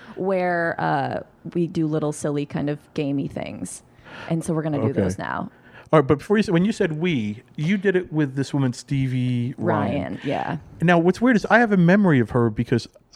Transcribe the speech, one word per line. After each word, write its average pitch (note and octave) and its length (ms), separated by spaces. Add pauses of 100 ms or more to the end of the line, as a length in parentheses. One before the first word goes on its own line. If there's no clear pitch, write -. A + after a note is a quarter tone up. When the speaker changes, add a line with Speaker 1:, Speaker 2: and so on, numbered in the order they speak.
(160)
Speaker 1:
where, F3+ 600
uh, C#3 420 (340)
we F3 120
do D#3+ 200
little D3+ 260
silly D3 340
kind D3+ 240
of D3 80 (160)
gamey C#3 340
things. - 540 (460)
And E3 140
so F3 120
we're D#3 80
gonna D3+ 160
do A2+ 100
Speaker 2:
Okay. C#3 140
Speaker 1:
those F#2 160
now. - 320 (420)
Speaker 2:
All D#3+ 80
right, C3+ 60
but C#3+ 120
before G#3 200
you G#3 40
said, F#3 120
when F3 100
you A3 80
said D#3+ 260
we, A#2 440 (140)
you E3 200
did F#3+ 180
it F3+ 180
with C#3+ 240
this C#3 180
woman, C3+ 180
Stevie B2 880
Ryan. - 560
Speaker 1:
Ryan, - 100
yeah. C#3 320 (240)
Speaker 2:
Now, E3+ 180
what's F3 220
weird A#3+ 160
is - 140
I G#3+ 80
have A3+ 140
a G3+ 40
memory F3 440
of G#2+ 100
her A#2+ 200
because A#2 380 (280)